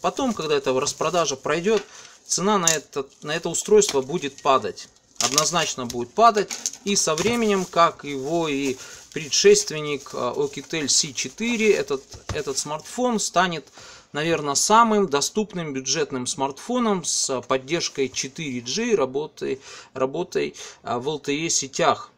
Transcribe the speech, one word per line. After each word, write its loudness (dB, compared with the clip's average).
потом, 0
когда 0
эта 2
распродажа 0
пройдёт, 0
цена 0
на 2
это, -2
на -6
это -4
устройство 4
будет -6
падать. 0
Однозначно 0
будет -6
падать. 4
И 0
со 0
временем, 2
как 2
его -2
и -2
предшественник, 2
а, -4
Oukitel -4
C 0
четыре, 0
этот, 0
этот -4
смартфон -2
станет, 0
наверное, 0
самым 6
доступным -2
бюджетным -2
смартфоном -2
с -2
поддержкой -2
четыре -6
G, 0
работой, -2
работой, -2
а, -4
в -6
Л -4
Т -2
Е -2
сетях. 0